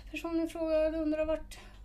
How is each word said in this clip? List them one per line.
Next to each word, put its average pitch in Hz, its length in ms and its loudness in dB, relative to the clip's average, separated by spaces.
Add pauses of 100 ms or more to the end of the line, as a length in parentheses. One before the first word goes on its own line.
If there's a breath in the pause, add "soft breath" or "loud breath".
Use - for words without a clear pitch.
(100)
Personen 330 360 0
i - 20 -6
fråga 320 500 2
undrar 311 260 2
vart 311 340 -2 (260 loud breath)